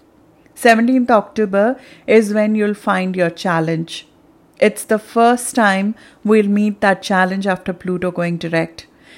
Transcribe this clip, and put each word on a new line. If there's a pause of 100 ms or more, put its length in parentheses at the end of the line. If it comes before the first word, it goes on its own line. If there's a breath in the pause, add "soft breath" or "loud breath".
(540)
Seventeenth
October (260 loud breath)
is
when
you'll
find
your
challenge. (520)
It's
the
first
time (280 loud breath)
we'll
meet
that
challenge
after
Pluto
going
direct. (320 soft breath)